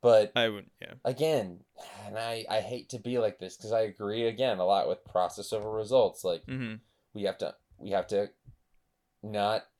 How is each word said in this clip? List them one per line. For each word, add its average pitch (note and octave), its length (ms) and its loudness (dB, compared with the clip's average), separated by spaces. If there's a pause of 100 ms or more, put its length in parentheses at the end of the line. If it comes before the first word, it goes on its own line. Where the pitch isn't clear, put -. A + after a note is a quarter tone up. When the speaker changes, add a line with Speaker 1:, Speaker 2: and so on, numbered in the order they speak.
Speaker 1:
But A2 360 8
Speaker 2:
I A#2 120 4
wouldn't, G#2 220 -8 (100)
yeah. G1+ 140 -14 (100)
Speaker 1:
again, B2 560 0 (460)
and G#2 120 -8
I, A2+ 300 -4
I A2 120 0
hate A#2 300 -8
to B2+ 80 -8
be A#2+ 200 -2
like G#2+ 200 0
this F#2 180 -12
'cause G#2+ 160 -8
I A2+ 100 2
agree, G#2+ 440 -2
again, A2+ 320 0
a F#2 60 0
lot G2 240 4
with - 160 -4
process F2+ 480 -2
over G#2+ 180 -4
results. A2 540 2
Like, E2+ 220 -2
Speaker 2:
Mm-hmm. B2+ 300 -8 (380)
Speaker 1:
we G#2+ 100 -8
have F#2+ 140 -2
to, - 160 -6 (240)
we - 120 -10
have G2 180 0
to G2+ 220 0 (920)
not G#2+ 400 0 (180)